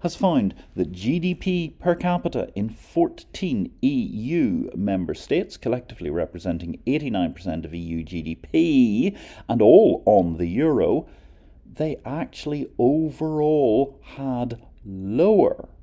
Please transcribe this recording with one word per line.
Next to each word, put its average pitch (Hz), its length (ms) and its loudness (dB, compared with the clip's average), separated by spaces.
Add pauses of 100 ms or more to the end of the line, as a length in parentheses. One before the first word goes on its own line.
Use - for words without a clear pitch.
has 170 140 -4
found 143 400 0 (200)
that 90 180 -2
G 107 260 -2
D 175 160 -2
P 175 440 -4
per 175 160 0
capita 175 600 -2
in 107 140 -4
fourteen - 1120 -2
E 131 80 2
U 123 840 -2
member 92 400 -2
states, - 420 -4
collectively 113 540 -6
representing 85 760 -6
eighty-nine 117 460 -2
percent 80 320 -8
of 80 80 -12
E 87 60 -10
U 82 240 -6
G 82 180 -8
D 78 140 -8
P, 147 840 2 (320)
and 117 140 2
all 151 420 8
on 87 320 4
the 87 120 -2
euro, 120 580 2 (580)
they 156 400 -8
actually 147 600 -8 (100)
overall 147 1300 0
had 123 580 -6 (240)
lower 113 840 2 (140)